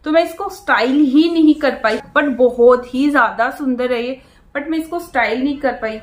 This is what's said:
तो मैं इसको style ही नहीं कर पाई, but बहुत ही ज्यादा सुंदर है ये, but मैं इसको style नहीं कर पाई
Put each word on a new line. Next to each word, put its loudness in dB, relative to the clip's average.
तो -4
मैं 4
इसको -10
style -2
ही 4
नहीं 4
कर -2
पाई, 0
but 0
बहुत 4
ही 0
ज्यादा 0
सुंदर -4
है -4
ये, -8
but -8
मैं -4
इसको -6
style -4
नहीं -4
कर -2
पाई -8